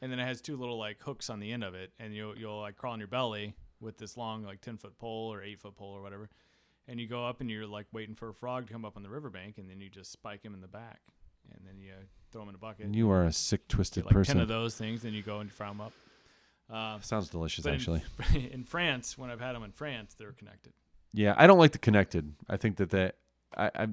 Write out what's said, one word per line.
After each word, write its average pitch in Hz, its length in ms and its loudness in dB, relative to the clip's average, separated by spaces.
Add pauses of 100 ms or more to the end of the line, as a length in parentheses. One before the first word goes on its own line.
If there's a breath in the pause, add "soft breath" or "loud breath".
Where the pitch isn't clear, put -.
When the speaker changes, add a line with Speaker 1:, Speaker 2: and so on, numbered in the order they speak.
Speaker 1:
and 131 120 -8
then 127 60 -4
it 127 60 -4
has 127 160 -6
two 151 160 -8
little, 123 220 -6
like, 104 220 -8
hooks - 280 -10
on 110 120 -8
the 104 120 -8
end 120 120 -6
of 92 100 -8
it, 95 240 -14
and 107 160 -12
you'll, 107 240 -10
you'll, 107 220 -10
like, 104 160 -12
crawl 123 180 -8
on 110 60 -10
your 104 80 -12
belly 107 460 -4 (260)
with 113 180 -14
this 107 180 -14
long, 113 280 -8
like, 98 160 -16
ten-foot 107 380 -16
pole 113 340 -8
or 101 100 -12
eight-foot 101 340 -16
pole 98 160 -18
or 98 100 -14
whatever, 98 280 -16 (580)
and 120 120 -10
you 117 60 -8
go 120 200 -6
up 123 140 -6
and 123 100 -6
you're, 107 160 -8
like, 104 260 -12
waiting 110 220 -10
for 113 140 -12
a 104 60 -14
frog 123 340 -8
to 104 40 -18
come 113 120 -10
up 104 120 -12
on 104 60 -14
the 98 80 -14
riverbank, 107 480 -12
and 95 100 -16
then 95 120 -16
you 98 100 -16
just 95 220 -18
spike 101 320 -14
him 107 100 -14
in 95 60 -14
the 92 80 -18
back, 110 320 -18 (520)
and - 140 -20
then 95 140 -20
you 98 120 -18 (380)
throw 110 120 -14
him 101 80 -14
in 98 40 -16
a 92 40 -18
bucket. 104 360 -8
Speaker 2:
You 113 160 6
are 92 140 8
a 82 80 4
sick, - 360 0
twisted - 360 2
Speaker 1:
Get, - 20 -12
like, - 80 8
Speaker 2:
person. 98 200 6
Speaker 1:
ten - 80 6
of 110 60 2
those 113 280 -2
things, 110 260 -6
then 117 120 -6
you 104 80 -6
go 104 180 -6
and 104 100 -8
you - 40 -18
fry 104 160 -10
'em 104 100 -10
up. 107 120 -12 (800)
Uh, 110 300 -8
Speaker 2:
Sounds 101 280 -2
delicious, 82 360 -4
Speaker 1:
but - 60 0
in 73 60 2
Speaker 2:
actually. 80 240 0 (180)
Speaker 1:
Fr-, - 200 6
<laughs> 127 140 -6
in 127 120 -10
France, 147 540 -2
when 127 120 -10
I've 117 100 -10
had 127 160 -6
'em 113 60 -10
in 101 100 -12
France, 123 420 -10
they're 107 180 -16
connected. 104 400 -20 (400)
Speaker 2:
Yeah, 104 240 4
I 156 100 12
don't 190 120 12
like 160 140 12
the - 60 -2
connected. 90 560 4 (140)
I 95 80 -2
think 104 220 0
that, 92 120 0
that 95 260 2 (380)
I, - 200 0
I 110 180 -2